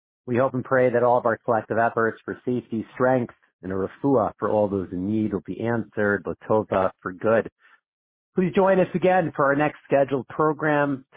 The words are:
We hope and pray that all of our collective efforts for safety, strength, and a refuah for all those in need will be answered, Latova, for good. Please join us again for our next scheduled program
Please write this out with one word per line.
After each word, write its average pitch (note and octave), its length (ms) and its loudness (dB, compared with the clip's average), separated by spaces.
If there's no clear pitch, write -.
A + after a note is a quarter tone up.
We A#2+ 120 -2
hope C3 160 0
and B2+ 100 -6
pray B2+ 260 2
that A#2 120 0
all B2 160 4
of A2+ 80 -2
our A2 180 0
collective A2 320 -2
efforts A2+ 480 0
for G2 220 -10
safety, A#2 480 -6
strength, B2+ 400 0
and F#2 80 -8
a F#2+ 40 -4
refuah G2 640 0
for G#2+ 100 -4
all G#2+ 200 2
those F#2+ 240 -4
in F2+ 140 -4
need G#2+ 280 -2
will F2 100 -4
be F#2+ 160 -10
answered, G#2+ 640 -2
Latova, F#2+ 680 0
for F#2 100 -8
good. A2 380 0
Please F#3 200 0
join F#3+ 260 4
us F3+ 140 2
again F3+ 420 2
for D3 80 2
our C#3 100 4
next D3 300 -2
scheduled C#3 440 0
program D3 760 0